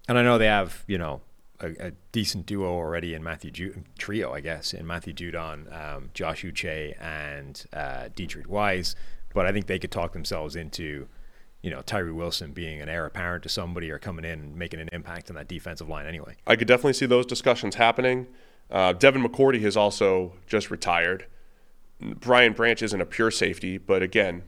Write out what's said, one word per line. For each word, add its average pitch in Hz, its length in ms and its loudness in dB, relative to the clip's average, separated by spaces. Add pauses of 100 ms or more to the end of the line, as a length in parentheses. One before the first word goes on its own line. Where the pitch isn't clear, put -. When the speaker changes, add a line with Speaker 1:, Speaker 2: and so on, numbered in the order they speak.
Speaker 1:
And 123 100 4
I 120 40 6
know 120 160 6
they 110 80 6
have, 101 400 2
you 95 120 0
know, 73 220 -6 (400)
a, 85 100 -8 (180)
a - 20 -10 (220)
decent 104 340 -2
duo 98 220 -2
already 85 460 -4
in 78 80 -8
Matthew 80 280 -10
Ju-, 87 320 -10 (160)
trio, 101 340 -4
I 73 80 -8
guess, 78 340 -6
in 85 120 -10
Matthew 85 280 -6
Judon, 80 580 -8
um, 76 400 -10
Josh 82 320 -4
Uche, 78 560 -6
and, 73 720 -10
uh, 65 420 -8
Dietrich 76 340 -8
Wise. 95 480 0 (360)
But 92 140 2
I 92 60 2
think 101 140 0
they 95 120 -2
could 90 140 -6
talk 85 200 -4
themselves 80 440 -6
into, 78 500 -8 (560)
you 90 80 -4
know, 67 120 -8
Tyree 92 300 -4
Wilson 82 400 -6
being 80 300 -10
an 76 60 -8
heir 82 180 -4
apparent 87 380 -6
to 82 40 -10
somebody 85 420 -6
or 73 80 -6
coming 82 260 -8
in 82 160 -8
and 73 160 -12
making 85 240 -8
an 80 120 -10
impact 85 380 -12
on 85 60 -12
that 73 120 -12
defensive 82 400 -10
line 73 180 -6
anyway. 85 280 -10 (120)
Speaker 2:
I 113 100 6
could 113 120 2
definitely 123 260 6
see 135 120 0
those 123 200 6
discussions 120 500 0
happening. 127 500 4 (440)
Uh, 92 220 4
Devin 131 300 8
McCourty 127 400 4
has 101 140 2
also 95 560 4 (140)
just - 240 0
retired. 87 560 0 (720)
Brian 120 540 6
Branch 113 280 2
isn't 101 180 0
a 85 60 -2
pure 113 240 2
safety, 92 480 -2
but 95 240 2
again, 92 460 2